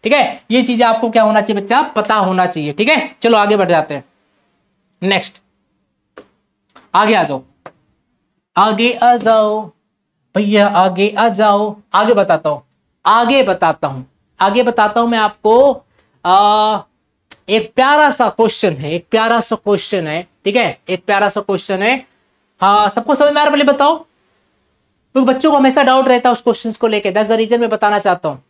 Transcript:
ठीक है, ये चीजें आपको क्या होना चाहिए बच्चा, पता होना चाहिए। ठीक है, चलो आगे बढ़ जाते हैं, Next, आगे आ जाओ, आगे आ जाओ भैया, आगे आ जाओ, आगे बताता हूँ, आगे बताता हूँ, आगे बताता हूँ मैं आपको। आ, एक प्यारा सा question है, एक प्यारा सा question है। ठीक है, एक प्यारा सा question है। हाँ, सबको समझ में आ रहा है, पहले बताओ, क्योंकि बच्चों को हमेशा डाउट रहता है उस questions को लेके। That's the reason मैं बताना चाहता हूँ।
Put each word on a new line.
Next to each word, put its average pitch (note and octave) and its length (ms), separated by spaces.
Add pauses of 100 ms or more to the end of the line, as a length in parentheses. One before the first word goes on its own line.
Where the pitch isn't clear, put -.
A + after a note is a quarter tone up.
ठीक D#4+ 100
है, - 280 (100)
ये B3 120
चीजें B3 220
आपको A3+ 240
क्या A3 140
होना G#3+ 180
चाहिए G3+ 200
बच्चा, A3+ 200 (140)
पता G#3+ 220
होना F#3 280
चाहिए। D3+ 280
ठीक A3 160
है, - 340
चलो A#3 140
आगे G#3 200
बढ़ F#3 120
जाते D#3+ 240
हैं, C#3 100 (960)
Next, F#3 380 (1600)
आगे G#3+ 180
आ F#3+ 100
जाओ, C3+ 180 (1120)
आगे G#3+ 380
आ A#3+ 240
जाओ G#3+ 440 (760)
भैया, G3+ 320
आगे F#3+ 440
आ G#3 180
जाओ, G#3 460 (180)
आगे A3 200
बताता F3+ 360
हूँ, D3 120 (440)
आगे A#3 380
बताता F3 440
हूँ, C3 180 (340)
आगे G3+ 240
बताता A#3 380
हूँ A#3 80
मैं A#3 100
आपको। A3 520 (540)
आ, G#3 560 (680)
एक A3 260
प्यारा C#4+ 360
सा A#3 200
question G#3+ 420
है, D3 200
एक E3+ 180
प्यारा A3+ 300
सा A3+ 140
question G3+ 520
है। D#3 140 (240)
ठीक G3 100
है, A3 240 (100)
एक F3+ 160
प्यारा G3+ 240
सा G3+ 120
question F#3+ 420
है। A#3+ 120 (680)
हाँ, G3+ 280
सबको A#3+ 260
समझ D4 160
में D4 100
आ - 20
रहा - 20
है, D4 60
पहले D4 140
बताओ, C#4+ 320 (1160)
क्योंकि C4 120
बच्चों C4+ 240
को D4 60
हमेशा C4+ 260
डाउट C4 240
रहता B3 220
है A#3+ 40
उस A3 80
questions A3+ 360
को A#3 100
लेके। G#3 240
That's G#3 180
the A3+ 80
reason A3+ 220
मैं A3+ 100
बताना G#3 300
चाहता F#3 300
हूँ। C3 200